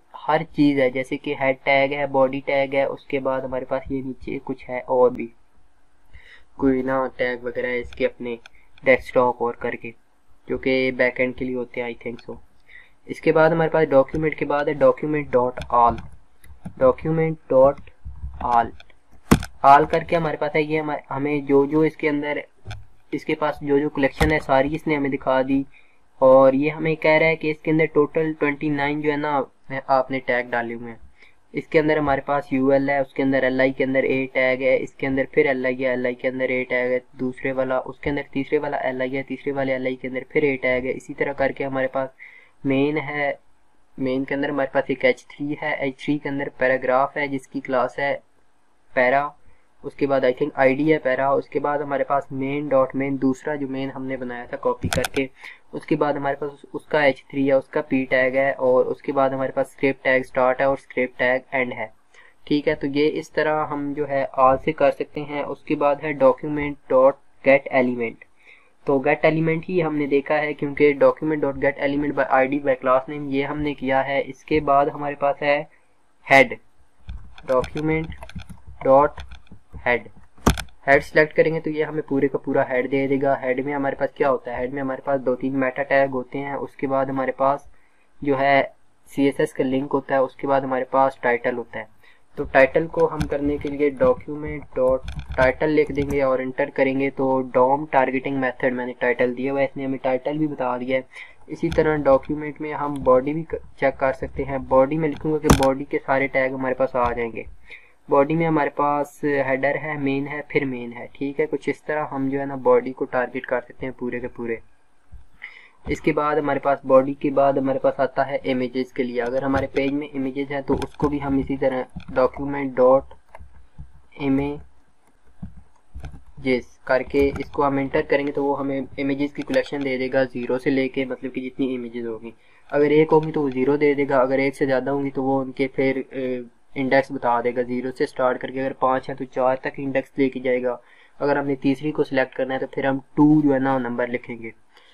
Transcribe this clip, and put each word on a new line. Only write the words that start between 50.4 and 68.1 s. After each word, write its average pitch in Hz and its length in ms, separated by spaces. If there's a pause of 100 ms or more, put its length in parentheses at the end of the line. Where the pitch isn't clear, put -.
आईडी 135 320
है 156 80
पैरा, 135 340
उसके 135 260
बाद 143 240
हमारे 139 220
पास 139 280
main 139 380
dot 131 260
main 135 240
दूसरा 135 360
जो 139 120
main 135 220
हमने 131 260
बनाया 123 300
था 139 100
copy - 320
करके, 131 400 (460)
उसके - 220
बाद 147 200
हमारे 139 200
पास 143 140
उस-, - 240
उसका 147 300
एच 135 260
थ्री 139 160
है, 139 80
उसका 135 260
पी 131 240
tag 131 320
है 135 180
और 127 320
उसके - 260
बाद 135 220
हमारे 131 180
पास 135 180
script - 340
tag 131 200
start 127 360
है 139 80
और 135 100
script - 400
tag 127 240 (120)
end 127 180
है। 117 180 (560)
ठीक 147 220
है, 156 60
तो 151 140
ये 143 200
इस 156 260
तरह 156 360
हम 143 240
जो 147 120
है 135 200 (140)
all 131 240
से 160 100
कर 139 160
सकते 147 320
हैं। 147 240
उसके - 300
बाद 143 260
है 156 160
document 147 580 (160)
dot 135 300 (220)
get 139 300
element, 123 540 (580)